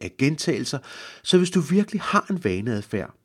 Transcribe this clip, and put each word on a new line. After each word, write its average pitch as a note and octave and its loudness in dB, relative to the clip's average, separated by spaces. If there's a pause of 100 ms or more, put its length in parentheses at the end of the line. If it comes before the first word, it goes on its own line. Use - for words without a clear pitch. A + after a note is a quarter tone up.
af - -8
gentagelser, C#3 0 (440)
så - 4
hvis F3+ 4
du F#3 4
virkelig F#3+ 0
har - 0
en F3+ -4
vaneadfærd G2+ -2 (100)